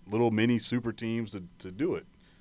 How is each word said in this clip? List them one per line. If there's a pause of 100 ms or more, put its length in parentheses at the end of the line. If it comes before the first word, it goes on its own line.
little
mini
super
teams
to, (160)
to
do
it. (340)